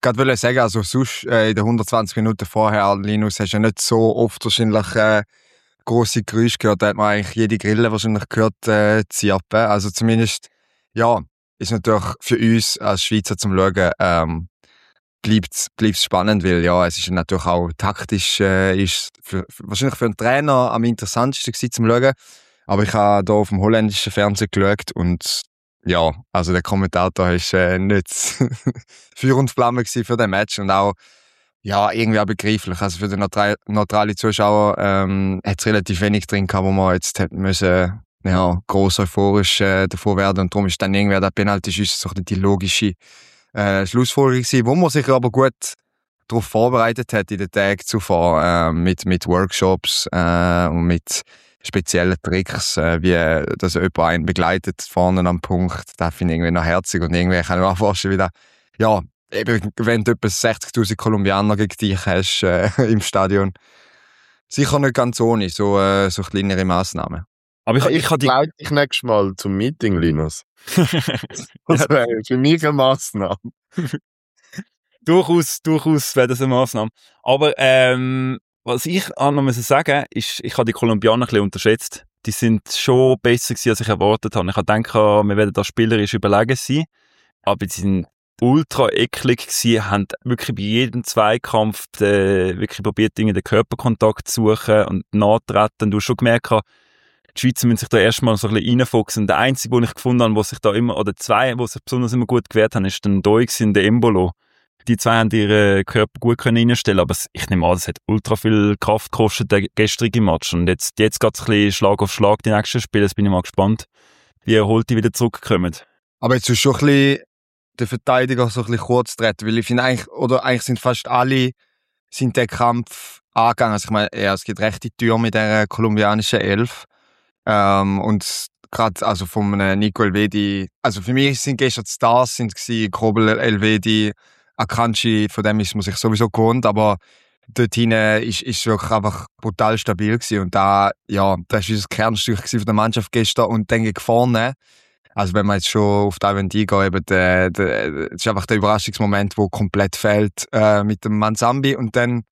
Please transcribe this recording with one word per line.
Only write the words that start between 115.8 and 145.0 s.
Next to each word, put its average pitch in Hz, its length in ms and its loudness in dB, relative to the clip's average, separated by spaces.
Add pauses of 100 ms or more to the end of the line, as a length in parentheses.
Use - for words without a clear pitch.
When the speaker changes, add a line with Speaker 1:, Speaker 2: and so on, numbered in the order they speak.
Speaker 1:
Aber 120 140 2
jetzt 123 140 -4
ist 120 100 2
schon 135 160 2
ein 143 100 -2
bisschen 139 380 4 (540)
der 120 100 -4
Verteidiger 127 600 0
so 120 120 -6
ein 107 60 -6
bisschen 117 180 -4
kurz 120 320 0
treten, 107 280 -2
weil 113 120 0
ich 113 80 -2
finde 123 180 0
eigentlich, 127 240 -2
oder 131 380 -2
eigentlich 127 180 0
sind 123 160 -4
fast 120 300 -2
alle, 127 420 2 (580)
sind - 280 -2
den 120 100 2
Kampf - 720 -4 (140)
angegangen. 113 400 2
Also 101 140 -4
ich - 40 -4
meine, 104 240 0
ja, 101 180 0
es 95 120 -6
gibt 101 160 -6
rechte 107 260 -4 (100)
Tür 113 200 2
mit 113 160 0
der 107 340 2
kolumbianischen 107 720 0
Elf. 101 460 -2 (600)
Ähm, 98 540 2
und 104 480 -4 (240)
grad, 110 320 -2
also 95 220 -2
von 101 280 -2
einem 98 260 0
Nico 107 240 0
Elvedi, 101 640 -2 (120)
also 101 200 -2
für 98 100 -6
mich 135 300 0
sind 135 160 -4
gestern 123 260 -2
die - 80 -12
Stars 120 460 2
sind 113 180 -6
gsi, 113 340 -4
Kobel, 110 480 0
Elvedi, 107 760 0 (460)
Akanji, 110 680 0
von - 140 -6
dem 107 160 2
ist 98 160 -4
man 104 80 -2
sich 95 140 -6
sowieso 110 340 0
gewohnt, 113 340 2
aber 104 320 2 (500)
dort 117 280 -2
hinten 110 480 2
ist, 113 180 -6
ist - 240 -6
wirklich 110 240 -2
einfach 101 380 -2 (100)
brutal 110 400 -2
stabil 107 400 -2
gsi 107 220 -4
und 92 160 -4
da, 98 340 4 (180)
ja, 98 300 0 (100)
das 98 220 -2
ist 110 60 0
unser 98 140 -6
Kernstück 110 520 -2
gsi - 160 -6
von 104 80 -2
der 110 80 -2
Mannschaft 107 380 0
gestern 113 340 0
und 107 260 -2
dann 113 120 0
gegen 107 180 -4
vorne, 120 520 2 (600)